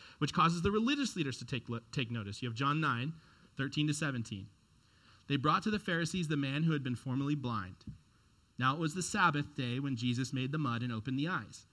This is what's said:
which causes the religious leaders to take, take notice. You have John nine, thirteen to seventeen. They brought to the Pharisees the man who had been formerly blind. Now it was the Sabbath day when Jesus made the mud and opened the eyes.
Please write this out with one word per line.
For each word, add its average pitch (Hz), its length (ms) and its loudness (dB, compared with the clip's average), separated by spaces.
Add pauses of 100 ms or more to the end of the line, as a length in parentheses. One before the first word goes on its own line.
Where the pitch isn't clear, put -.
(180)
which 147 160 0
causes 165 260 4
the 190 100 2
religious 226 460 2
leaders 139 220 -2
to - 60 -12
take, 117 220 -6 (260)
take 120 180 -2
notice. 104 320 -6
You 123 60 -4
have 117 80 -4
John 143 240 2
nine, 139 340 0 (420)
thirteen 139 300 0
to 147 80 2
seventeen. 120 540 -4 (800)
They 143 80 2
brought 151 260 2
to 220 80 0
the 208 80 0
Pharisees 170 500 0
the 156 80 2
man 139 280 0
who 160 80 6
had 147 100 2
been 127 140 -2
formerly 139 400 0
blind. 107 400 -4 (840)
Now 131 160 4
it 165 60 -4
was 160 140 0
the 185 80 -2
Sabbath 165 520 4
day 123 240 -2
when 139 180 -2
Jesus 123 360 0
made 131 180 -2
the 156 80 -2
mud 120 240 0
and 123 100 -2
opened 127 260 -2
the 147 100 0
eyes. 156 440 -6